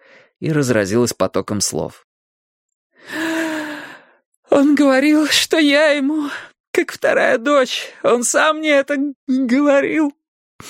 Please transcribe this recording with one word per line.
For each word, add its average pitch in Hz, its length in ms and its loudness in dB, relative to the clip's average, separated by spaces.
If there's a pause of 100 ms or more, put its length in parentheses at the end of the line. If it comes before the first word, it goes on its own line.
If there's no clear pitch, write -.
(400)
и 135 120 -6
разразилась 117 640 0
потоком 95 480 -4
слов. - 440 -8 (2500)
«Он 285 240 4
говорил, 294 520 2
что - 300 0
я 294 320 4
ему 285 400 -2 (420)
как - 200 -2
вторая - 480 0
дочь. 262 520 0 (120)
Он 240 200 2
сам 302 360 0
мне 311 100 -2
это 285 280 2 (300)
говорил. 277 840 0 (560)